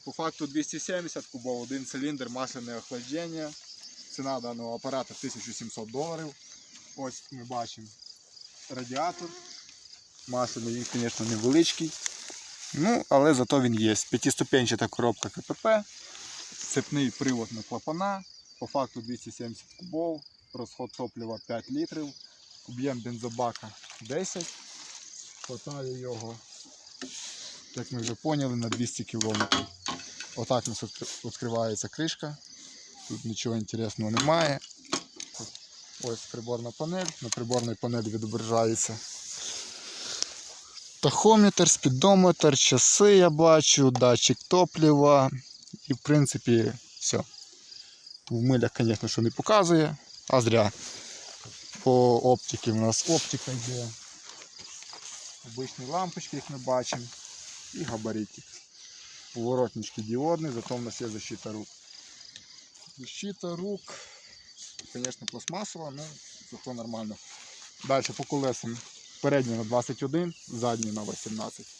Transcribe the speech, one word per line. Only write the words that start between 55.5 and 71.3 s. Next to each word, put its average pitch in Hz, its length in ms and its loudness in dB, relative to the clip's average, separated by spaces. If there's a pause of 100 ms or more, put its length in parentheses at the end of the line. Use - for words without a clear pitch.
лампочки, 170 500 -6
як 139 140 -10
ми 139 80 -10
бачимо. 123 480 -2 (680)
І - 80 -8
габаритик. 110 600 -6 (880)
Поворотнички 117 680 -2
діодні, 151 480 -2
зато 117 260 -6
в 120 60 -6
нас 117 180 -10
є 120 80 -6
защита 107 440 -10
рук. 107 160 -10 (1300)
Защита 175 580 -10
рук, 190 240 -6 (1120)
звісно, 123 320 -8
пластмасова, 165 640 -8
ну, 143 160 -12 (440)
зато 123 240 -10
нормально. 113 420 -8 (680)
Далі 135 200 2 (120)
по 139 80 -6
колесам. 123 540 -2 (440)
Передні 135 340 4
на 113 80 -4
двадцять 123 380 0
один, 165 320 -2 (140)
задні 117 440 -2
на 107 100 -6
вісімнадцять. 107 640 -8 (140)